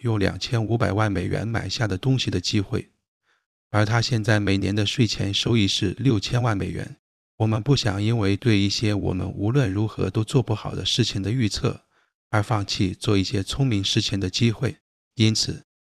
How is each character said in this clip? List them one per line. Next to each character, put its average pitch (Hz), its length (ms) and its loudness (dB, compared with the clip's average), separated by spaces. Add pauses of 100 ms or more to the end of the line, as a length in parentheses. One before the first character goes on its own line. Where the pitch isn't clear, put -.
用 110 180 0
两 92 180 0
千 113 260 -2
五 113 140 0
百 98 140 0
万 104 180 2
美 92 140 -2
元 98 240 -2
买 104 200 -4
下 107 200 -2
的 95 100 -2
东 131 180 2
西 - 140 -2
的 95 100 0
机 107 200 0
会， 95 320 -4 (760)
而 107 140 2
他 117 160 2
现 113 220 0
在 107 160 2
每 98 180 2
年 95 160 0
的 107 140 0
税 - 180 2
前 98 300 -2
收 120 220 2
益 101 100 4
是 95 320 0
六 117 220 2
千 123 200 -2
万 117 160 0
美 92 140 -4
元。 - 280 -10 (420)
我 110 60 4
们 110 160 0
不 139 120 2
想 101 280 0
因 117 160 2
为 98 180 2
对 107 220 2
一 101 100 4
些 104 240 0
我 92 220 -2
们 92 120 -4
无 95 240 -2
论 127 220 2
如 107 160 0
何 95 220 -2
都 110 120 0
做 123 200 2
不 110 120 -2
好 98 200 -6
的 92 100 -6
事 - 180 0
情 101 200 -2
的 98 100 -2
预 120 160 0
测 - 380 -4 (420)
而 104 140 0
放 101 240 -2
弃 95 260 -2
做 - 240 0
一 98 80 4
些 98 180 -2
聪 - 240 -2
明 104 160 0
事 107 200 0
情 98 180 -2
的 95 80 -2
机 117 240 2
会。 - 240 -4 (380)
因 110 200 4
此， - 300 -4 (360)